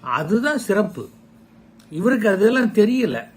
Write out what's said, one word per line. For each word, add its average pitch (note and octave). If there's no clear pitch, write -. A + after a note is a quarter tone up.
அதுதான் G3+
சிறப்பு. G3
இவருக்கு G#3+
அதெல்லாம் A3
தெரியல. G#3+